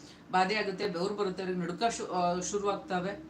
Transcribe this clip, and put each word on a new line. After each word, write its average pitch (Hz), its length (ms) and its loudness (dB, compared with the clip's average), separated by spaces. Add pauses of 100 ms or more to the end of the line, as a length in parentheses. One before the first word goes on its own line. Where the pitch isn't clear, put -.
(300)
ಬಾಧೆ 185 240 4
ಆಗುತ್ತೆ, 202 340 0
ಬೆವರು 180 260 0
ಬರುತ್ತೆ, 196 280 -2
ಅವ್ರಿಗೆ 185 180 0
ನಡುಕ 175 240 -2
ಶು-, 233 280 -2
ಆ, 175 280 2
ಶುರುವಾಗ್ತವೆ. 190 680 0 (200)